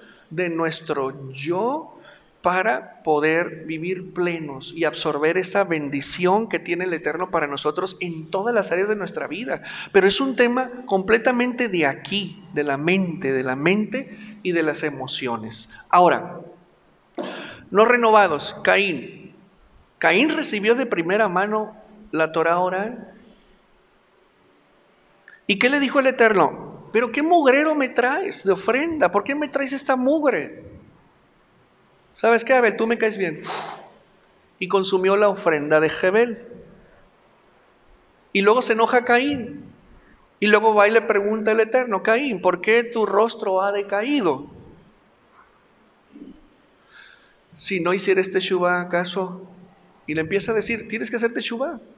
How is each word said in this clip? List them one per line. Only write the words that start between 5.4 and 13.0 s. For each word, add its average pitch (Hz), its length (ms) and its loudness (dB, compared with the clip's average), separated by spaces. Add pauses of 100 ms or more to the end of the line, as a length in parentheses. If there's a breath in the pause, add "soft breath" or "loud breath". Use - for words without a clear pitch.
bendición 170 840 -2
que 170 100 -2
tiene 170 240 -4
el 180 100 -2
Eterno 160 360 -4
para 160 180 0
nosotros 151 520 -4
en 160 300 -8
todas 208 240 -2
las 202 180 0
áreas 190 180 0
de 214 60 -2
nuestra 160 320 -6
vida. 226 340 -8 (300 loud breath)
Pero 190 160 8
es - 120 2
un 269 160 -2
tema 247 340 2 (160)
completamente 233 840 2
de 170 160 0
aquí, 185 580 -4 (100)
de 147 100 0
la 139 140 -2
mente, 165 540 0